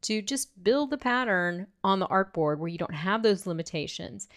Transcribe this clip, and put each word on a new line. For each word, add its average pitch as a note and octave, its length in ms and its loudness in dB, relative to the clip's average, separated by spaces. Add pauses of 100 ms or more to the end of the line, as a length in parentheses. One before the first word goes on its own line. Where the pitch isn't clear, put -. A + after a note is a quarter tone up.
to G#3+ 160 0
just G#3 420 -6
build C4+ 280 2
the D4 80 -4
pattern G3 680 0 (160)
on F#3+ 160 4
the F#3+ 100 0
artboard D#3+ 500 2
where E3 100 -4
you E3+ 80 -6
don't E3+ 180 -4
have F#3+ 280 0
those G3+ 240 4
limitations. E3 920 -6